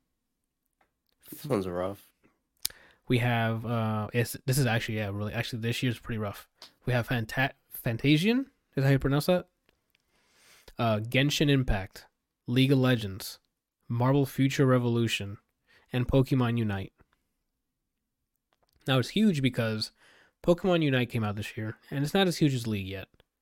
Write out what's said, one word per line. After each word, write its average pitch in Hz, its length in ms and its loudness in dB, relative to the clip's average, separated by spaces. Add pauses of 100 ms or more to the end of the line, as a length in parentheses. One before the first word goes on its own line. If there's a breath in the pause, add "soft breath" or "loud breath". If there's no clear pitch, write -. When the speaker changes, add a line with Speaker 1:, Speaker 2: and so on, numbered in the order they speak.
(1300)
Speaker 1:
This - 120 -16
one's 113 220 -2
rough. 92 400 -6 (1000 loud breath)
Speaker 2:
We 123 100 2
have, 113 480 0
uh, 110 460 -2
it's, 120 240 -2 (100)
this 131 120 2
is 135 80 4
actually, 113 320 -2
yeah, 104 140 -4
really, 104 220 -6
actually, 117 240 -6
this 117 240 -4
year's 123 160 -2
pretty 117 200 -8
rough. 104 300 -8 (380 loud breath)
We 123 60 0
have 120 160 0
Fanta-, 131 420 -2 (340)
Fantasian, 156 580 2
is 262 40 -12 (300)
that 135 80 0
how 135 60 4
you 139 100 6
pronounce 143 260 0
that? 180 220 2 (1300 soft breath)
Uh, 113 220 0
Genshin 135 500 2
Impact, 123 560 0 (400)
League 131 260 4
of 135 60 6
Legends, 110 600 0 (500)
Marvel 131 380 2
Future 135 400 2
Revolution, 117 720 0 (540 soft breath)
and 123 160 -2
Pokemon 127 500 2
Unite. 101 340 -4 (1900)
Now, 131 120 2
it's 117 120 0
huge 190 320 2
because 110 500 -2 (520 soft breath)
Pokemon 170 380 2
Unite 131 280 0
came 117 140 -2
out 104 120 -4
this 107 200 -10
year, 110 200 -8 (140)
and 143 140 -4
it's 147 100 -2
not 196 120 4
as 170 120 0
huge 147 160 2
as 117 120 -4
League 101 220 -4
yet, 95 200 -10 (320)